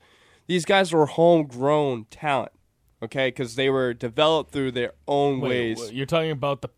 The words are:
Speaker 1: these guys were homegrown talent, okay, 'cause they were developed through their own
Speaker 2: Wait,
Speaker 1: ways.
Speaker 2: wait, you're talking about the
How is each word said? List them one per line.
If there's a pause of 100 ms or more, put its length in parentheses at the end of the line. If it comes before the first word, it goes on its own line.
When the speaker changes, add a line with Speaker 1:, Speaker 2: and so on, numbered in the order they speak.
(480)
Speaker 1:
these
guys
were
homegrown
talent, (520)
okay,
'cause
they
were
developed
through
their (140)
own
Speaker 2:
Wait,
Speaker 1:
ways.
Speaker 2:
wait,
you're
talking
about
the